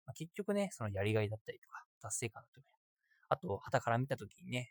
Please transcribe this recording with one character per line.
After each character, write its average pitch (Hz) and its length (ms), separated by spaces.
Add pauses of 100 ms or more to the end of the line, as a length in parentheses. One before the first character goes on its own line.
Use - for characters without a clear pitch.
ま - 60
あ、 - 20
結 - 220
局 202 180
ね、 202 200
そ - 100
の 107 80
や 95 100
り 107 140
が 110 80
い 101 60
だ 107 80
っ - 60
た - 80
り - 80
と - 100
か、 - 140 (180)
達 - 160 (100)
成 - 20
感 - 140
だ - 40
っ - 60
た - 60
り、 135 60 (640)
あ 131 80
と、 101 280
傍 - 160
か - 80
ら 117 80
見 123 80
た 135 100
と 107 120
き - 160
に 185 80
ね、 123 200